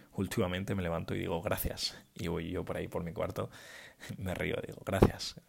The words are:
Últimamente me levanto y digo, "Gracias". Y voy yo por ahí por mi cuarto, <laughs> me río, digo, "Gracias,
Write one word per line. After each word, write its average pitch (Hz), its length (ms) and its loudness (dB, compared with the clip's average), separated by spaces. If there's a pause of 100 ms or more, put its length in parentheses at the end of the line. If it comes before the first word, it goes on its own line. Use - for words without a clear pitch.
(120)
Últimamente 95 640 0
me 98 80 0
levanto 85 320 -2
y 95 60 -2
digo, 90 200 -2
"Gracias". - 580 -2 (160)
Y - 140 -4
voy 82 220 -2
yo 87 160 -2
por 90 100 -4
ahí 90 100 -2
por 87 160 -4
mi 85 120 -6
cuarto, 101 340 -2 (500)
<laughs> - 200 -10
me 90 160 -2
río, 85 220 0 (100)
digo, - 180 -12
"Gracias, - 640 6